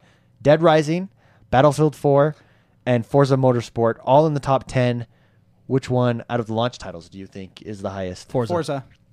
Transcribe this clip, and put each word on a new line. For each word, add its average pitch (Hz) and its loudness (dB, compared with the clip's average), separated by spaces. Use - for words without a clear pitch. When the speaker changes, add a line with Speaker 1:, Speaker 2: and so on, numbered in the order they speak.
Speaker 1:
Dead 147 4
Rising, 160 2
Battlefield 143 2
four, 143 0
and 120 0
Forza 139 2
Motorsport, 117 0
all 143 4
in 151 -2
the 143 -4
top 135 -2
ten. 123 -2
Which 131 -4
one 123 0
out 120 -2
of 107 -6
the 110 -8
launch 117 -2
titles 85 -16
do 92 -20
you 95 -16
think 95 -18
is 101 -14
the 98 -6
highest? 92 -10
Speaker 2:
Forza. 123 -2
Speaker 3:
Forza. 143 -4